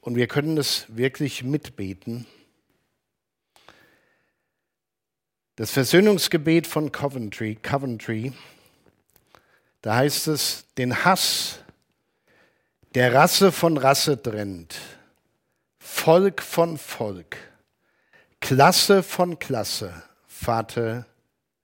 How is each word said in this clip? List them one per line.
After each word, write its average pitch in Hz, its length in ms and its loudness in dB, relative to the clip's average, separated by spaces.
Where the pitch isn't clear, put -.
Und 120 140 -8
wir 120 140 0
können 151 280 -2
es - 320 -4
wirklich 127 540 -4
mitbeten. 120 800 -8
Das 110 160 -6
Versöhnungsgebet 165 960 4
von 156 240 -4
Coventry, 113 640 -6
Coventry, 123 760 -6
da 110 140 0
heißt 143 320 0
es: - 360 -4
„Den 123 260 -2
Hass, - 540 0
der 123 180 4
Rasse 170 400 6
von 165 240 2
Rasse 135 460 2
trennt, 101 540 -8
Volk 185 640 2
von 170 360 -2
Volk, 101 580 -12
Klasse 175 640 4
von 180 380 -4
Klasse, 101 600 -8
Vater, 113 760 -4